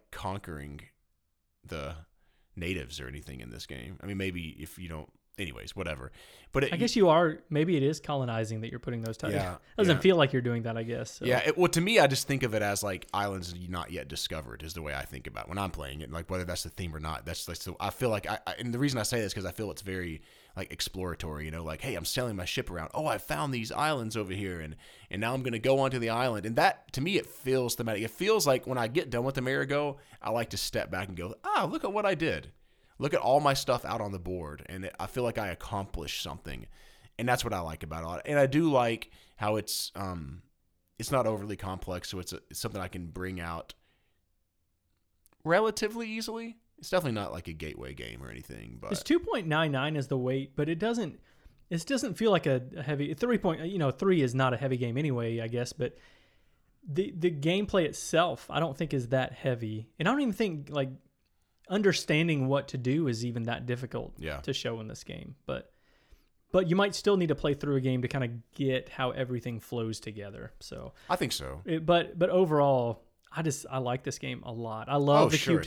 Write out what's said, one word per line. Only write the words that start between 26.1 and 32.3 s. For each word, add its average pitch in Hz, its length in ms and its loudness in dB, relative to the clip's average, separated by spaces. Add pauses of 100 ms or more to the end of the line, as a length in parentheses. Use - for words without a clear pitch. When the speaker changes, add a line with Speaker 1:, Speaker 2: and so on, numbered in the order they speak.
Speaker 1:
island." 113 360 0
And 113 80 -2
that, 165 380 2
to - 80 -2
me, 175 160 2
it - 100 2
feels 131 480 0
thematic. 110 300 -2
It 113 80 -6
feels 196 340 4
like 131 220 4
when 127 100 0
I 117 80 2
get 135 240 0
done 117 140 0
with 135 120 0
Amerigo, 139 640 0 (240)
I - 80 -2
like 117 200 0
to - 60 -6
step - 360 -2
back 92 160 -4
and 92 80 -10
go, 87 260 -6
"Ah, 370 260 2
look 294 140 -4
at 196 100 -2
what 208 140 2
I 196 80 4
did. 139 380 -2 (480)